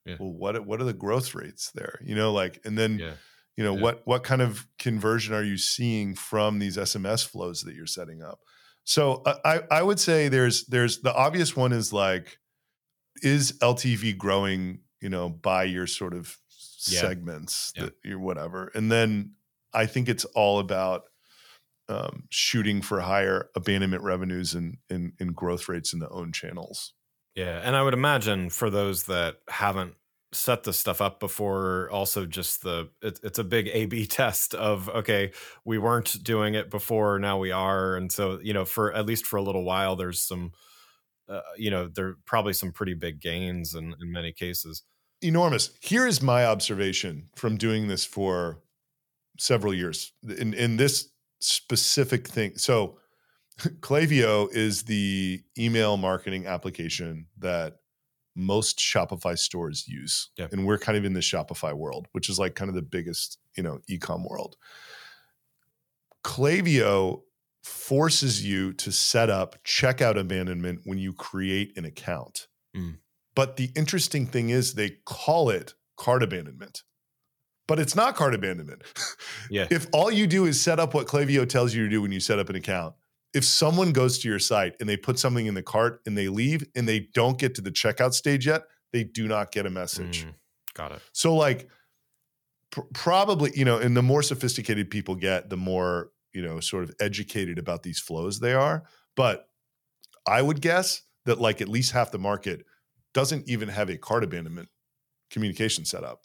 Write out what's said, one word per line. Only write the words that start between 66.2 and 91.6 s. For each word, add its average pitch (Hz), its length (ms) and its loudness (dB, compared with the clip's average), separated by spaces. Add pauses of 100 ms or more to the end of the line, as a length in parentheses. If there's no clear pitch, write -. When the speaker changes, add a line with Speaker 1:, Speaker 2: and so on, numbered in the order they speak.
Speaker 2:
Klaviyo 127 1000 4 (400)
forces 135 800 2
you 95 300 0
to - 180 -6
set 113 380 4
up 92 340 -2
checkout 127 540 4
abandonment 90 640 -2
when 95 140 -4
you 95 140 -4
create 95 640 -4
an 85 80 -8
account. - 640 -8 (300)
Speaker 1:
Mm. 85 220 -8 (360)
Speaker 2:
But 131 220 2
the 127 180 -2
interesting 156 520 0
thing 117 240 0
is 127 240 2
they 104 300 -2
call 151 460 2
it 90 240 -2 (220)
cart 123 260 2
abandonment, 85 600 -6 (840)
but 156 120 2
it's 147 180 0
not 240 200 4
cart 139 180 4
abandonment. 90 540 -6
<laughs> - 40 -20 (560)
Speaker 1:
Yeah. 101 220 0
Speaker 2:
If 160 220 2
all 175 180 4
you 214 160 4
do 185 200 4
is 143 140 2
set 165 200 4
up 165 120 0
what 143 140 0
Klaviyo 139 420 2
tells 123 240 2
you 113 120 0
to 107 40 0
do 107 140 2
when 101 80 -2
you 98 80 -2
set 101 220 2
up 95 100 -2
an 95 60 -4
account, 87 400 -4 (360)
if 135 120 2
someone 165 480 4
goes 127 260 4
to 120 100 -4
your 101 120 0
site 98 400 2
and 107 80 -4
they 104 80 0
put 123 240 -2
something 120 260 2
in 104 80 0
the 92 80 -4
cart 117 420 2
and 104 140 -2
they 98 80 0
leave 123 480 0
and 120 140 0
they 110 100 4 (160)
don't 123 240 4
get 127 160 0
to - 60 -8
the 95 100 -6
checkout 120 420 2
stage 135 320 2
yet, 156 180 2 (300)
they 120 120 0
do 110 240 -2
not 104 240 0
get 101 140 0
a 95 40 -4
message. 87 540 -6
Speaker 1:
Mm, 78 100 -14 (400)
got 76 160 -10
it. 73 100 -14 (120)
Speaker 2:
So, 165 240 2
like, 139 320 2 (1040)